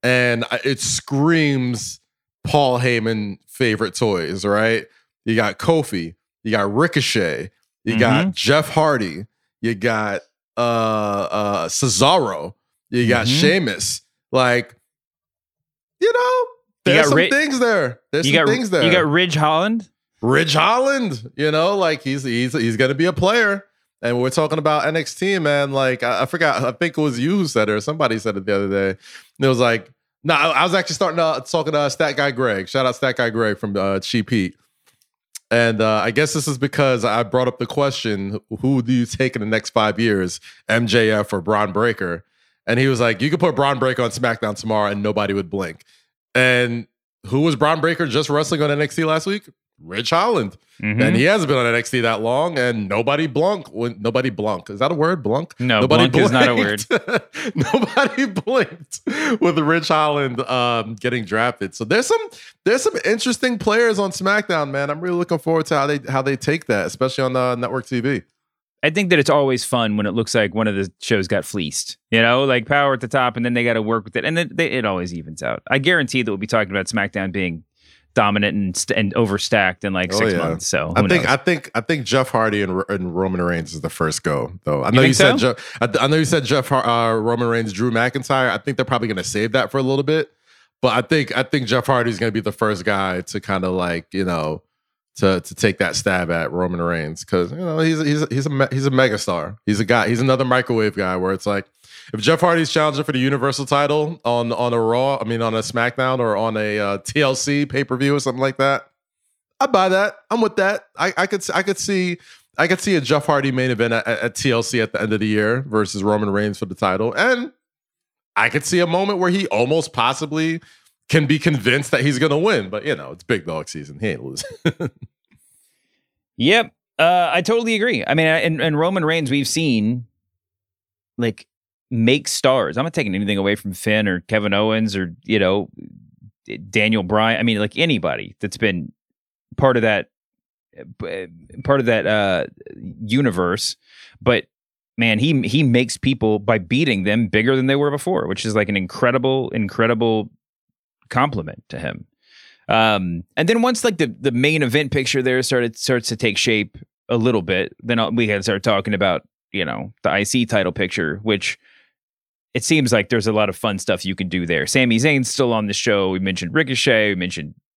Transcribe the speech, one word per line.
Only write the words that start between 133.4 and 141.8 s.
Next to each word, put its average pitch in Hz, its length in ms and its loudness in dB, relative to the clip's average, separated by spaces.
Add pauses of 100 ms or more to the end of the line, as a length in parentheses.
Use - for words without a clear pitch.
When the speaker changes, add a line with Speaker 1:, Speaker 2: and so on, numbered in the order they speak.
Speaker 2:
from 101 180 -10
Finn 107 340 0
or 90 140 0
Kevin 104 320 0
Owens 110 420 0
or, 90 280 -4
you 107 160 2
know, 95 300 2 (760)
D-, 53 120 -12
Daniel 104 460 0
Bryan. 107 360 2
I - 40 -2
mean, 117 160 0
like, 107 180 -4
anybody 78 640 -2
that's - 180 -8
been 92 340 -2 (640)
part 131 200 4
of 113 40 2
that, 107 280 0 (680)
uh, - 460 -12 (380)
part 139 160 2
of 120 80 0